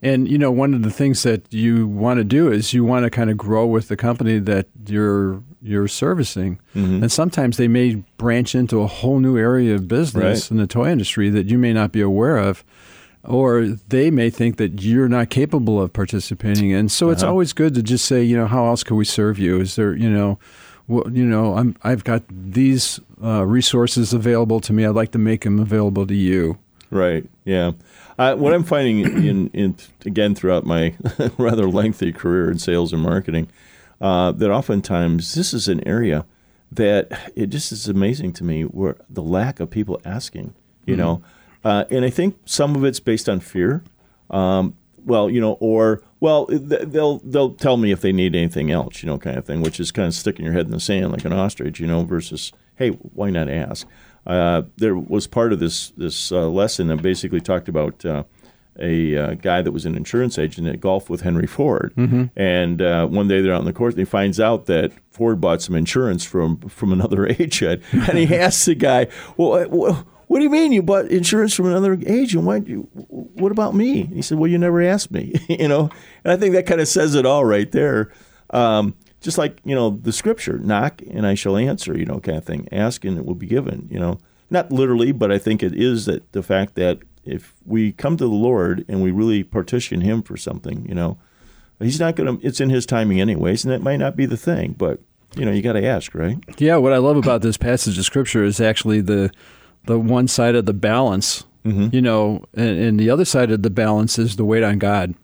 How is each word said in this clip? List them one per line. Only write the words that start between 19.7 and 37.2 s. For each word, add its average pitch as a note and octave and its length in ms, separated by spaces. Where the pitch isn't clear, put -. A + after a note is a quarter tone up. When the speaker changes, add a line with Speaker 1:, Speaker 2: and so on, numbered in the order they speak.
Speaker 1:
there, G#2 200
you A2+ 140
know, G2+ 280
wh-, A#2 240
you B2 120
know, A2 320
I'm, A#2 260
I've A#2 220
got A#2 260
these, A2 680
uh, G#2+ 220
resources A#2+ 680
available A2+ 480
to G#2+ 120
me. A2 120
I'd G#2+ 100
like A2+ 180
to A#2 60
make A2 280
'em G#2 120
available G#2 480
to G2 80
you." F#2 440
Speaker 2:
Right. F2 380
Yeah. F2+ 280
Uh, B2+ 180
what D3 180
I'm F3 100
finding C3+ 360
in, C3 520
in, G2 220
again, G#2 280
throughout F#2 300
my E2+ 300
<laughs> A#2+ 220
rather A2+ 300
lengthy G2+ 440
career F2 380
in F2 80
sales E2+ 340
and D#2+ 100
marketing, E2 460
uh, F2+ 320
that G#2 180
oftentimes F#2 840
this F3+ 180
is G#2+ 160
an F2 180
area F2+ 380
that - 640